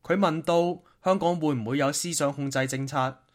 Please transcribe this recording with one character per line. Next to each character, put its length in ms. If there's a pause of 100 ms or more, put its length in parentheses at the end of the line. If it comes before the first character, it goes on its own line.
佢 140
問 260
到 400 (220)
香 160
港 180
會 160
唔 120
會 140
有 120
思 220
想 180
控 180
制 160
政 220
策， 340 (140)